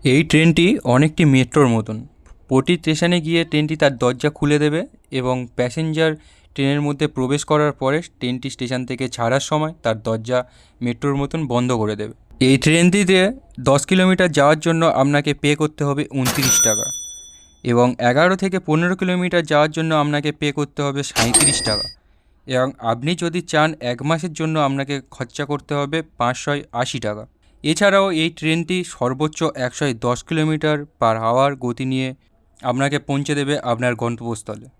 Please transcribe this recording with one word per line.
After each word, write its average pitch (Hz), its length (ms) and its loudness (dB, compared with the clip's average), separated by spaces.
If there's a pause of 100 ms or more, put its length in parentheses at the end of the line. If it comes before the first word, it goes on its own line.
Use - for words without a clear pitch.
(120)
এই 143 80 4 (100)
ট্রেনটি 165 360 6 (280)
অনেকটি 151 280 2 (120)
মেট্রোর 131 400 4
মতন। 110 220 -2 (520)
প্রতি 135 320 2
স্টেশনে 170 460 0
গিয়ে 165 140 0 (100)
ট্রেনটি 151 320 0
তার 139 100 4 (100)
দরজা 127 360 0
খুলে 147 260 2
দেবে 151 160 0 (400)
এবং 127 160 -2 (200)
প্যাসেঞ্জার 160 560 0 (420)
ট্রেনের 143 320 0
মধ্যে 147 200 -2 (100)
প্রবেশ 131 340 -2
করার 147 300 2
পরে 139 180 0 (200)
ট্রেনটি 127 360 -6
স্টেশন 127 340 -4
থেকে 127 160 -4 (120)
ছাড়ার 123 340 0
সময় 156 220 -2 (120)
তার 113 120 0 (100)
দরজা 113 320 -2 (460)
মেট্রোর 120 360 -2
মতন 143 200 -4 (120)
বন্ধ 123 180 0 (100)
করে 107 200 0
দেবে। 110 140 -10 (340)
এই 135 160 6
ট্রেনটিতে 180 540 4 (500)
দশ 139 220 4
কিলোমিটার 185 380 4 (100)
যাওয়ার 147 280 6
জন্য 165 160 2 (200)
আপনাকে 143 280 2 (120)
পে 147 80 2 (100)
করতে 151 280 -2
হবে 143 140 -2 (160)
ঊনত্রিশ 127 380 2 (100)
টাকা 131 200 0 (760)
এবং 120 220 2 (240)
এগারো 165 320 2
থেকে 190 160 -2 (100)
পনেরো 170 320 0
কিলোমিটার 180 500 0
যাওয়ার 151 260 2
জন্য 160 140 -2 (120)
আপনাকে 147 280 -2 (100)
পে 147 80 -2 (100)
করতে 147 280 -6
হবে 139 140 -4 (100)
সাঁইত্রিশ - 480 0 (100)
টাকা 104 180 -4 (600)
এবং 131 220 0 (240)
আপনি 123 180 -2 (120)
যদি 170 180 -2 (120)
চান 156 160 2 (240)
এক 120 60 -6 (100)
মাসের 160 300 -2
জন্য 160 160 -2 (140)
আপনাকে 139 260 -4 (200)
খরচা 135 360 -8
করতে 147 280 -6
হবে 143 200 -4 (200)
পাঁচশো 127 340 -2 (300)
আশি 131 240 -6
টাকা। 107 180 -6 (400)
এছাড়াও 196 420 2 (160)
এই 175 160 0
ট্রেনটি 160 380 -2 (180)
সর্বোচ্চ 139 460 -4 (260)
একশো - 180 -4 (220)
দশ 120 120 0 (100)
কিলোমিটার 156 480 0 (240)
per 113 140 2 (100)
hour 131 260 2 (140)
গতি 120 280 -4
নিয়ে 131 160 -2 (520)
আপনাকে 135 360 -2 (120)
পৌঁছে 143 300 -2
দেবে 143 160 0 (180)
আপনার 120 200 0 (100)
গন্তব্যস্থলে। 117 640 -8 (140)